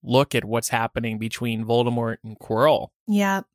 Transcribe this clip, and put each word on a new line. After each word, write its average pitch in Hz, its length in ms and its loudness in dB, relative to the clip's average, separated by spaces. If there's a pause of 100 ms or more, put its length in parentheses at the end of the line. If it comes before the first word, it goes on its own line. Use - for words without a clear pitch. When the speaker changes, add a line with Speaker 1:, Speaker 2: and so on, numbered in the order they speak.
Speaker 1:
look 131 320 2
at 120 100 0
what's 110 240 -2
happening 113 500 -2
between 113 460 -4
Voldemort 117 580 0
and 110 160 -16
Quirrell. 123 500 2 (200)
Speaker 2:
Yeah. 202 320 2 (140)